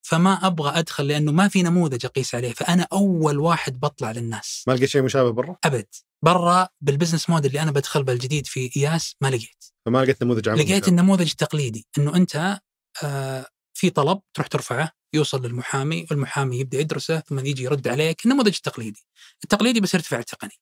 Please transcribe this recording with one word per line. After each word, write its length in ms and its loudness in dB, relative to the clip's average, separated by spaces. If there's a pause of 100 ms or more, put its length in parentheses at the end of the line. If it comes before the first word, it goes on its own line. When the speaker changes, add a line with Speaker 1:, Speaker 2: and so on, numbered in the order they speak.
Speaker 1:
فما 460 2
أبغى 320 0
أدخل 280 -2
لأنه 240 0
ما 160 4
في 160 2
نموذج 420 2
أقيس 300 -4
عليه، 180 -4
فأنا 380 2
أول 480 2
واحد 400 -2
بطلع 320 -4
للناس. 560 -8
Speaker 2:
ما 60 4
لقيت 160 2
شيء 120 2
مشابه 300 2
برا؟ 320 -6
Speaker 1:
أبد. 240 0 (360)
برا 440 4 (140)
بالبزنس 480 0
موديل 220 2
اللي 100 -4
أنا 100 0
بدخل 320 0
به 100 0
الجديد 340 -4
في 300 -6
إياس 440 -2
ما 60 0
لقيت. 380 -4 (200)
Speaker 2:
فما 180 2
لقيت 200 0
نموذج 260 0
عملي 140 2
Speaker 1:
لقيت 200 2
Speaker 2:
مشابه. 40 2
Speaker 1:
النموذج 420 4
التقليدي، 580 -4 (100)
إنه 180 0
أنت، 440 0 (440)
آه، 420 -6 (320)
في 120 2
طلب 320 0 (120)
تروح 140 -4
ترفعه، 440 -4 (220)
يوصل 320 -2
للمحامي، 680 -4
والمحامي 480 -2
يبدأ 200 -4
يدرسه، 400 -2
ثم 200 -6
يجي 240 -4
يرد 240 -2
عليك. 380 -2
النموذج 300 4
التقليدي. 500 -10 (380)
التقليدي 380 2
بس 140 0
ارتفع 240 -2
التقني. 320 -12 (100)